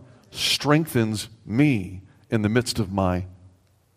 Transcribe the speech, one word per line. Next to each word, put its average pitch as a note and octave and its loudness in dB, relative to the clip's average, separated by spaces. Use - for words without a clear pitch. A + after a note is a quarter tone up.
"Strengthens B2 0
me G2+ 0
in A2 0
the G#2 2
midst A#2+ 0
of G2 -2
my F#2 0